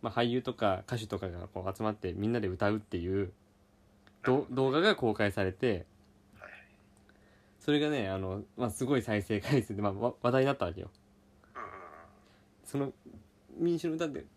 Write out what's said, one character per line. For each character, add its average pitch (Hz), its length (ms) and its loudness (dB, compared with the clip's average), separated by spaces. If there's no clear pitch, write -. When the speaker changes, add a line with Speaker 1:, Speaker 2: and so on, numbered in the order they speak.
Speaker 1:
ま 117 80 -2
あ、 - 20 -10
俳 120 140 2
優 123 160 0
と 123 100 -4
か 98 340 2
歌 123 120 -4
手 110 80 -6
と 101 120 -4
か 95 120 -4
が 87 180 -10
こ 92 180 -6
う 98 80 -4
集 - 80 -6
ま 110 100 0
っ - 20 -2
て 92 180 -4
み 98 160 -2
ん 117 60 2
な 120 40 0
で 101 80 -2
歌 95 240 2
う 107 60 2
っ - 40 -2
て - 180 -8
い 92 240 0
う、 90 100 -6
ど-、 127 100 4
Speaker 2:
な 131 80 6
る - 40 -2
ほ - 60 -14
ど。 123 40 -6
Speaker 1:
動 135 160 4
画 143 120 4
が 202 140 4
公 110 180 2
開 101 180 2
さ 98 120 0
れ 95 80 0
て、 101 340 0
Speaker 2:
は - 80 -18
い。 - 40 -18
Speaker 1:
そ - 140 0
れ 147 80 6
が 151 80 2
ね、 123 220 0
あ 95 80 0
の、 95 260 -4
ま 120 80 0
あ、 110 40 0
す 131 140 -4
ご 131 140 4
い 113 40 0
再 104 200 0
生 104 180 0
回 135 220 2
数 104 120 -6
で、 98 60 -4
ま 104 80 2
あ、 95 60 0
わ-、 113 260 0
話 120 100 2
題 131 120 6
に 135 40 4
な 139 60 2
っ 135 60 0
た - 80 0
わ 87 80 -4
け 92 80 -10
よ。 85 80 -12
Speaker 2:
う - 40 -12
ん 120 40 -10
う - 20 -10
ん 110 40 -12
う - 20 -14
ん。 - 40 -16
Speaker 1:
そ - 120 -8
の 139 160 -2
民 170 220 2
衆 165 100 -4
の 160 60 -2
歌 160 100 -2
っ 156 40 -2
て - 180 -8